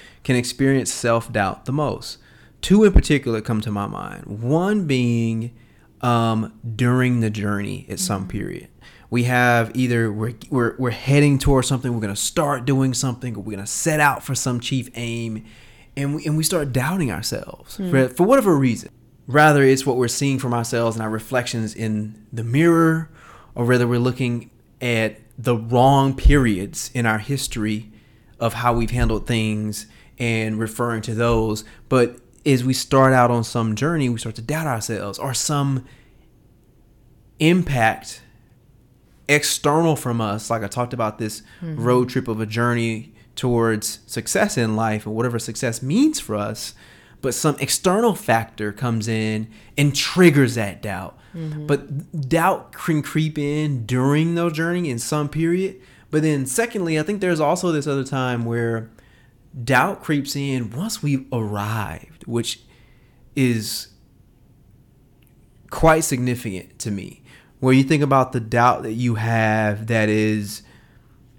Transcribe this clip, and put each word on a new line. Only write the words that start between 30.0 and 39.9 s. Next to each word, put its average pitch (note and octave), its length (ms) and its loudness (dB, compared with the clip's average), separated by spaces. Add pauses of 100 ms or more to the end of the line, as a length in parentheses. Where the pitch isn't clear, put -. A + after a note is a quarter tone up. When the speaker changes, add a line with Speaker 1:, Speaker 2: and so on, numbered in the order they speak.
Speaker 1:
and A2 380 -2
referring A2 440 -4
to A#2 120 -6
those. A2 500 0 (260)
But C3 280 2 (280)
as C3 180 4
we C3 100 2
start C3+ 400 4
out B2 160 6
on A#2+ 140 2
some A2+ 320 -2
journey, D3 340 0
we A#2 80 -2
start A2+ 180 -8
to A2+ 60 -14
doubt D3+ 260 -4
ourselves, G2+ 520 -4
or C3 140 -4
some C#3 500 0 (1600)
impact D3 800 2 (1080)
external D3 640 2